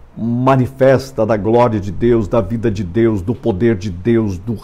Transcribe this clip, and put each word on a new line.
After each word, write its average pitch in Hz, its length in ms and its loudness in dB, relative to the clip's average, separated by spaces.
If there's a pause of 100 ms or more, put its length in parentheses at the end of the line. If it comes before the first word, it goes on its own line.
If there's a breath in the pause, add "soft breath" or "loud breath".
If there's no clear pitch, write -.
(160)
manifesta 123 1080 2
da 110 100 2
glória 113 420 2
de 98 140 -6
Deus, 117 340 2
da 117 140 0
vida 107 300 -2
de 101 120 -4
Deus, 107 380 0
do 101 140 -4
poder 113 420 0
de 98 140 -8
Deus, 101 480 -2
do, 107 240 -8